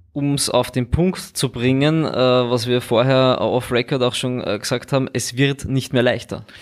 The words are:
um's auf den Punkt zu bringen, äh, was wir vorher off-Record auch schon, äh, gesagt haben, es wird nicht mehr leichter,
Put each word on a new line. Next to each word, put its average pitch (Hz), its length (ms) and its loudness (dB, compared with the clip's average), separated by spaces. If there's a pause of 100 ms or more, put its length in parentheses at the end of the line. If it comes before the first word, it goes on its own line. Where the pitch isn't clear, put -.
(120)
um's 143 360 -2
auf 123 220 2
den 123 200 -2
Punkt 180 300 0
zu - 300 -4
bringen, 139 540 2
äh, 131 60 -4
was 123 580 2
wir 123 120 2
vorher 131 600 2
off-Record 123 640 0
auch 123 120 0
schon, 127 260 -4
äh, 101 180 -4
gesagt - 340 -6
haben, 131 200 0
es 120 240 -6
wird 139 300 0
nicht 131 260 -2
mehr 123 100 4
leichter, - 440 -2 (160)